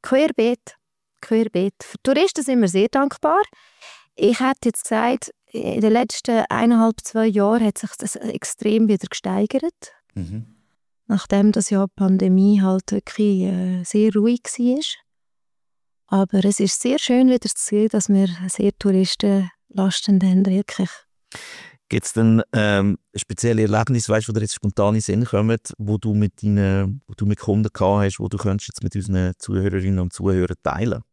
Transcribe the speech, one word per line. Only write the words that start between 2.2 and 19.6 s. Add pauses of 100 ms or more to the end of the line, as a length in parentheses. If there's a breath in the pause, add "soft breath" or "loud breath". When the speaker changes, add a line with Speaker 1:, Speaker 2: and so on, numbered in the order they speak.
Speaker 1:
sind
wir
sehr
dankbar. (720 loud breath)
Ich
hätte
jetzt
gesagt, (220)
in
den
letzten
eineinhalb,
zwei
Jahren
hat
sich
das
extrem
wieder
gesteigert. (220)
Speaker 2:
Mhm. (500)
Speaker 1:
Nachdem
das
Jahr
Pandemie
halt
wirklich,
äh,
sehr
ruhig (160)
war. (1400)
Aber
es
ist
sehr
schön
wieder
zu
sehen,
dass
wir (200)
sehr
touristenlastend